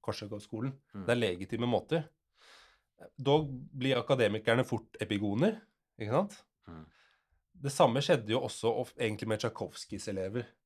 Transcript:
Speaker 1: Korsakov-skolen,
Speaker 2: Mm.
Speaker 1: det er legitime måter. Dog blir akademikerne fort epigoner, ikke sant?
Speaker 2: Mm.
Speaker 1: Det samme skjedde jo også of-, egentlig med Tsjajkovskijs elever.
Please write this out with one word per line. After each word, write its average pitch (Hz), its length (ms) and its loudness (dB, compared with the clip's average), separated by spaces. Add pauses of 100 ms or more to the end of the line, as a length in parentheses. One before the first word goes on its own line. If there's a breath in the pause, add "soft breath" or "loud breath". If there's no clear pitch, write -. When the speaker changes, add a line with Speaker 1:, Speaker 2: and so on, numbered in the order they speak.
Speaker 1:
Korsakov-skolen, 110 720 -6 (200)
Speaker 2:
Mm. 98 120 -10
Speaker 1:
det - 20 -8
er 120 80 6
legitime 104 500 -2
måter. 135 380 0 (1120 loud breath)
Dog 143 320 4 (240)
blir 131 240 2
akademikerne 117 680 4
fort - 340 -6
epigoner, 107 600 2 (380)
ikke 107 120 -6
sant? 190 320 -2 (260)
Speaker 2:
Mm. 80 160 -16 (760 soft breath)
Speaker 1:
Det 135 120 -6
samme 127 300 6
skjedde 113 280 2
jo 127 100 2
også 117 300 -2 (100)
of-, - 160 -8
egentlig 107 320 -2
med 107 120 0
Tsjajkovskijs - 680 -8
elever. 98 380 -4 (200)